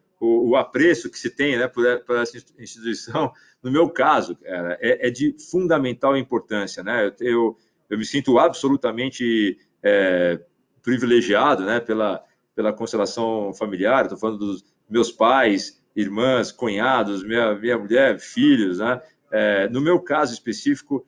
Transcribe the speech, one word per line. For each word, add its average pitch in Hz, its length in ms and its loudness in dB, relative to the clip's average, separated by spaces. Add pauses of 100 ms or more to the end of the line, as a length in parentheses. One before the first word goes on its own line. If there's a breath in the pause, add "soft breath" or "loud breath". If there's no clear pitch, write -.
(200)
o, 117 300 2
o 135 60 4
apreço 147 540 2
que - 80 -18
se - 120 -8
tem, 139 260 0
né, 127 120 0
por, 120 160 0 (200)
por - 120 -2
essa 143 200 -4 (220)
instituição. 117 760 -6 (300 soft breath)
No 127 80 -6
meu 160 180 4
caso, 113 480 0
cara, 87 440 -8
é, 123 280 0
é - 20 0
de 139 240 -2 (160)
fundamental 139 640 0
importância, 104 680 -4
né? 107 240 -2
Eu, 98 140 -4
eu, 117 360 0 (340)
eu 104 80 -4
me 107 60 -4
sinto 139 340 2
absolutamente, 123 1200 0 (240 soft breath)
é, 92 580 2 (420)
privilegiado, 120 840 2
né, 117 160 -2
pela, 107 420 -2 (320 soft breath)
pela 107 180 -2
constelação 113 840 -4
familiar. 104 500 0
Estou - 140 -10
falando 110 200 -4
dos 101 260 -6 (240)
meus 117 220 0
pais, 113 720 0 (140)
irmãs, 110 560 0
cunhados, 107 720 -2
minha, 113 300 0
minha 117 240 -2
mulher, 113 420 2
filhos, 110 580 2
né? 117 220 -2 (320 loud breath)
É, 104 360 2
no 123 120 -4
meu 170 180 4
caso 143 340 0
específico 135 760 -4